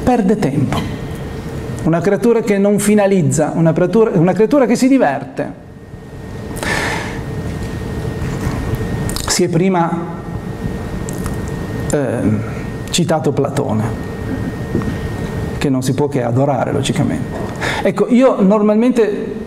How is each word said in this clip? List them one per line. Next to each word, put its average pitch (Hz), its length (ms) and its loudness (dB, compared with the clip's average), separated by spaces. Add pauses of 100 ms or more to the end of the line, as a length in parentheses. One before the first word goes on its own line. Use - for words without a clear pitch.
perde 226 340 4
tempo, - 420 0 (1040)
una 160 180 2
creatura 202 400 4
che 202 160 0
non 202 220 4
finalizza, 196 720 4
una 165 180 4
creatura, 185 440 4
una 175 180 6
creatura 220 320 4
che 220 100 4
si 254 120 2
diverte. 147 800 0 (3500)
Si - 160 2
è 165 60 2
prima, 175 420 2 (2000)
ehm, 113 480 0 (500)
citato 156 420 2
Platone, 110 520 0 (1800)
che 151 100 -2
non 131 140 0
si 131 100 0
può 147 140 0
che 135 160 -2
adorare, 123 480 0
logicamente. - 760 -2 (380)
Ecco, 202 260 2
io 240 320 6
normalmente 214 920 2 (120)